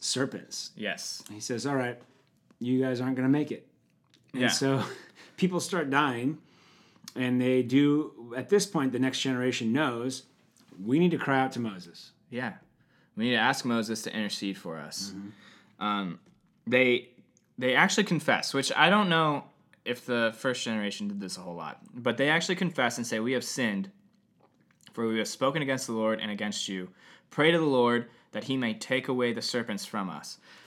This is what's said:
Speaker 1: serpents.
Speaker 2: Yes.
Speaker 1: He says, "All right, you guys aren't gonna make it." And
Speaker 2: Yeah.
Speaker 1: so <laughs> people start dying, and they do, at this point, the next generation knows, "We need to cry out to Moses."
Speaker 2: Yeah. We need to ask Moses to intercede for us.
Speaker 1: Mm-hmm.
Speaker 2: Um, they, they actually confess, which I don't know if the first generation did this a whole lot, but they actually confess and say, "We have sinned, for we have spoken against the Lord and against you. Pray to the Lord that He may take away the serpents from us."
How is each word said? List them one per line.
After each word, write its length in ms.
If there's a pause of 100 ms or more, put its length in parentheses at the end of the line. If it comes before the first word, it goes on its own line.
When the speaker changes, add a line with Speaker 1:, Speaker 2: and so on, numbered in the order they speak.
Speaker 1:
serpents. 680
Speaker 2:
Yes. 560
Speaker 1:
He 80
says, 260
"All 100
right, 240 (600)
you 220
guys 200
aren't 140
gonna 140
make 220
it." 160 (680)
And 100
Speaker 2:
Yeah. 60
Speaker 1:
so 340 (260)
<laughs> 280
people 220
start 300
dying, 500 (760)
and 240
they 220
do, 720
at 140
this 160
point, 260
the 80
next 220
generation 500
knows, 520 (600)
"We 160
need 120
to 60
cry 220
out 140
to 60
Moses." 520 (180)
Speaker 2:
Yeah. 240 (640)
We 100
need 60
to 60
ask 260
Moses 400
to 120
intercede 420
for 220
us. 360
Speaker 1:
Mm-hmm. 720
Speaker 2:
Um, 340 (460)
they, 440 (500)
they 160
actually 300
confess, 500
which 200
I 140
don't 200
know 340 (420)
if 220
the 280
first 280
generation 460
did 100
this 180
a 40
whole 120
lot, 280 (120)
but 240
they 120
actually 260
confess 420
and 80
say, 140
"We 140
have 100
sinned, 480 (1040)
for 140
we 120
have 80
spoken 340
against 240
the 80
Lord 260
and 120
against 360
you. 220 (400)
Pray 220
to 60
the 80
Lord 420 (240)
that 140
He 120
may 180
take 320
away 260
the 80
serpents 440
from 240
us." 280 (300)